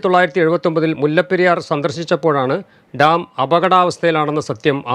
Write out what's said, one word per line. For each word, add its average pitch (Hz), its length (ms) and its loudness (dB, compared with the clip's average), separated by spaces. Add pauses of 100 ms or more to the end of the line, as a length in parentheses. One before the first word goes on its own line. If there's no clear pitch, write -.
തൊള്ളായിരത്തി 180 400 2
എഴുപത്തൊമ്പതിൽ 165 480 0 (100)
മുല്ലപ്പെരിയാർ 175 560 2 (100)
സന്ദർശിച്ചപ്പോഴാണ് 151 880 -2 (440)
ഡാം 160 200 4 (220)
അപകടാവസ്ഥയിലാണെന്ന 165 1040 0
സത്യം 139 320 -2 (140)